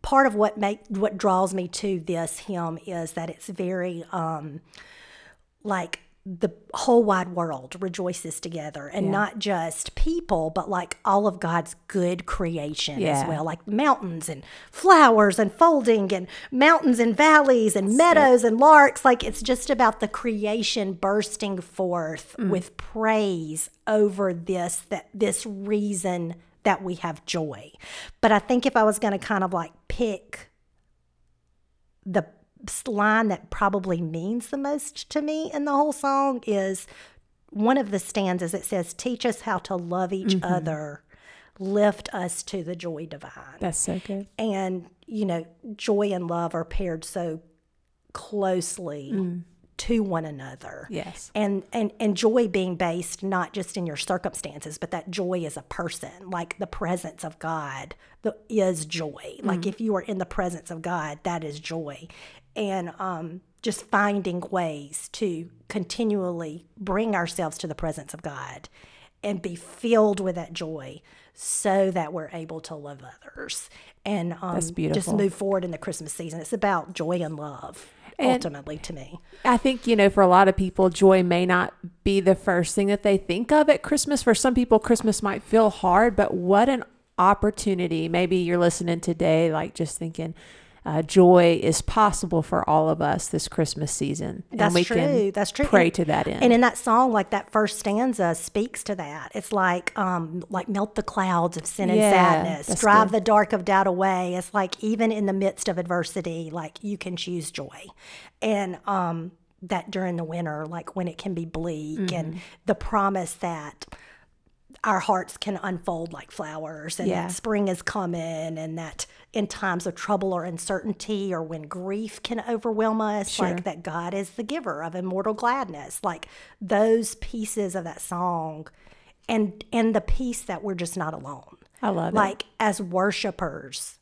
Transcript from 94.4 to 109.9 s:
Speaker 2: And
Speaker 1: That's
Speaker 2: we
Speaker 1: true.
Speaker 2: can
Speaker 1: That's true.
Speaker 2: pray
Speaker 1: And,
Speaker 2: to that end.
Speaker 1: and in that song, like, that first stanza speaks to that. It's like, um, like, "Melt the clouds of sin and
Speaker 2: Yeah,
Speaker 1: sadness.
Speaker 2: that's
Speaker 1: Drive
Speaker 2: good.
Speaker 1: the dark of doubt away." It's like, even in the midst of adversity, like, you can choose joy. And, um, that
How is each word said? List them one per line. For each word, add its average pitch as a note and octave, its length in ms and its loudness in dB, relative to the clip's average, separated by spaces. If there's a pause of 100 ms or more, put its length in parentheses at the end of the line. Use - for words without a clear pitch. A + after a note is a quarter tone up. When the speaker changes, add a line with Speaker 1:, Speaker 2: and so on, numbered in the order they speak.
Speaker 2:
And B3 100 -4
Speaker 1:
That's G3+ 140 4
Speaker 2:
we F3 100 6
Speaker 1:
true. A3+ 120 -2
Speaker 2:
can B3 360 2
Speaker 1:
That's G#3 180 -2
true. - 160 -2
Speaker 2:
pray F#3 200 6
Speaker 1:
And, E3+ 80 0
Speaker 2:
to F3 120 0
that D3+ 200 0
end. - 160 -2
Speaker 1:
and B3 80 6
in A#3 120 6
that A#3+ 160 2
song, A#3+ 340 4
like, G3+ 160 0
that - 220 -4
first G#3 280 2
stanza G#3 560 0
speaks - 500 -4
to G#3 100 -4
that. D#3 400 -12
It's G#3 180 -6
like, F#3 460 0
um, F3 500 -2
like, F#3 180 -4
"Melt G#3 280 -2
the G#3+ 80 -4
clouds F3 560 0
of C#3+ 80 -8
sin - 240 -2
and G#3+ 80 6
Speaker 2:
Yeah, G#3+ 140 6
Speaker 1:
sadness. F3+ 560 4
Speaker 2:
that's F#3+ 120 -2
Speaker 1:
Drive G#3+ 300 6
Speaker 2:
good. A3 60 0
Speaker 1:
the G#3+ 40 2
dark G#3 320 4
of F#3 140 -2
doubt G3 200 4
away." F3+ 500 0
It's - 180 -8
like, F#3+ 280 -2
even A3 300 0
in G#3+ 140 -2
the F#3+ 80 0
midst F#3+ 340 -2
of F3+ 80 -2
adversity, E3+ 720 -4
like, D#3 320 -12
you G3+ 140 -6
can F3+ 200 -8
choose E3+ 340 -6
joy. - 380 -14 (520)
And, G3+ 460 -2
um, F3 460 -2 (280)
that F#3 300 -6